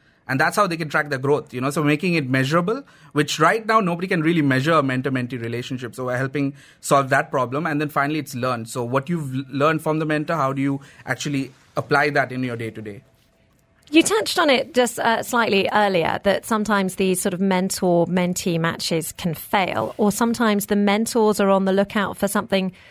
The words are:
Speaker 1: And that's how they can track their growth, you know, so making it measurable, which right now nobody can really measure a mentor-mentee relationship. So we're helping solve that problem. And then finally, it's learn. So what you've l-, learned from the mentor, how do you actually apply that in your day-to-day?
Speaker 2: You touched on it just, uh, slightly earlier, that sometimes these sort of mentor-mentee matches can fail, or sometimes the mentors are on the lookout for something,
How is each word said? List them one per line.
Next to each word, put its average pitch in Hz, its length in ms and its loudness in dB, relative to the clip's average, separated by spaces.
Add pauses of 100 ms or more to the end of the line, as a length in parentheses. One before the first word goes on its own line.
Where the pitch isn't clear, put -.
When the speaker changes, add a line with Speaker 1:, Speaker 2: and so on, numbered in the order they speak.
(260)
Speaker 1:
And 131 140 -2
that's 165 160 0
how 208 120 4
they 170 100 -4
can 160 100 -6
track 147 220 -2
their 135 100 -4
growth, 139 340 0
you 123 60 -6
know, 131 100 0
so 151 140 0
making 151 300 2
it 143 160 0
measurable, 170 560 0 (260)
which 147 300 0
right 202 240 4
now 220 160 4
nobody 175 260 -2
can 180 140 0
really 165 200 2
measure 135 300 2
a 160 100 6
mentor-mentee 131 580 -2
relationship. 117 540 -8
So 127 120 -8
we're 123 120 -2
helping 139 360 -2 (260)
solve 139 300 2
that 139 200 2
problem. 139 380 -2
And 151 140 -2
then 147 80 -2
finally, 147 300 -2
it's 135 140 -8
learn. 123 320 -4
So 120 200 -6
what 135 240 -2
you've 147 260 -4
l-, 139 140 -4
learned 151 320 2
from 156 180 0
the 160 60 -2
mentor, 151 320 -2
how 135 160 0
do 135 80 -4
you 139 180 0 (260)
actually 135 460 -4 (240)
apply 143 360 2
that 135 200 0
in 127 100 -6
your 123 140 -4
day-to-day? 107 480 -10 (880)
Speaker 2:
You 320 100 6
touched 381 380 0
on 320 100 4
it 262 240 0
just, 240 240 2
uh, 226 260 0
slightly 214 500 0
earlier, 196 500 2
that - 220 0
sometimes 208 500 0
these 185 240 0
sort 196 140 -2
of 175 80 -4
mentor-mentee 180 1200 0
matches 165 500 -2
can 170 220 -6
fail, - 640 -2
or 214 120 2
sometimes 226 580 0
the 208 100 2
mentors 214 640 2
are 196 80 4
on 190 160 4
the 190 80 2
lookout 196 420 0
for 202 140 -2
something, 190 420 -2 (200)